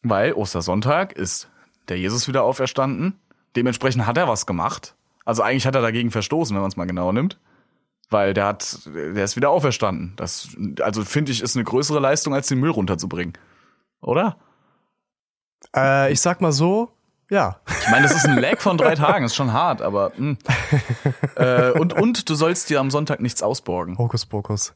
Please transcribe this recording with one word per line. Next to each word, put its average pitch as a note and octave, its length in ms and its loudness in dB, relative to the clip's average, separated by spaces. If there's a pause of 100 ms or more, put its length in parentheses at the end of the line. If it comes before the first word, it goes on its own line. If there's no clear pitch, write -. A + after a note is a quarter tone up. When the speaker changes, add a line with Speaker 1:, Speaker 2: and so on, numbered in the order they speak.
Speaker 1:
weil A#2 320 2
Ostersonntag G#2 800 -2
ist - 340 -6 (400)
der F#2 100 -6
Jesus G#2+ 300 -2
wieder C3 140 0
auferstanden. C3+ 760 -2 (380)
Dementsprechend B2 500 0
hat A#2+ 120 0
er E3+ 100 2
was G#2+ 180 -2
gemacht. F2+ 480 -4 (300)
Also A2+ 180 2
eigentlich B2 240 2
hat C3+ 80 0
er C3+ 60 4
dagegen A#2 320 0
verstoßen, B2 420 0
wenn G2 80 0
man's F#2+ 140 -4
mal F2 100 -4
genau F2+ 260 -2
nimmt. C#3 280 -2 (720)
Weil G2 240 2
der G2+ 120 2
hat, G2+ 320 -4 (160)
der E2+ 300 -4
ist G2+ 120 -2
wieder C#3+ 140 2
auferstanden. A2+ 680 0
Das, - 340 -8 (300)
also G#2+ 220 -2
finde C#3+ 300 -2
ich, A2+ 100 -4
ist B2 140 -2
eine A#2 80 -2
größere D3 340 0
Leistung, C#3 360 0
als C#3 120 -2
den B2+ 140 0
Müll D#3 100 2
runterzubringen. F2+ 600 -4 (680)
Oder? E3+ 360 -2 (1400)
Speaker 2:
Äh, C3+ 380 4
ich C3+ 80 0
sag F3 200 0
mal E3 120 2
so, F#3 400 0 (380)
ja. D3 300 0 (220)
Speaker 1:
Ich - 80 0
meine, C#3 160 6
das - 100 4
ist D#3+ 100 2
ein C3 120 4
Lag C3+ 220 2
von F3+ 180 2
drei D#3+ 160 4
Tagen, D3+ 300 2
ist A2+ 100 -2
schon B2+ 180 0
hart, C#3+ 300 0
aber, G2 320 0
hm. C3+ 240 -4 (480)
Speaker 2:
<laughs> - 500 -4
Speaker 1:
Äh, B2+ 360 4
und, E3 220 2
und A#3 340 0
du D#3+ 60 0
sollst D#3+ 360 0
dir C#3+ 100 2
am C3+ 100 0
Sonntag D3 300 -2
nichts A#2 220 -2
ausborgen. F2+ 560 -4
Speaker 2:
Hokuspokus. G#2+ 760 -2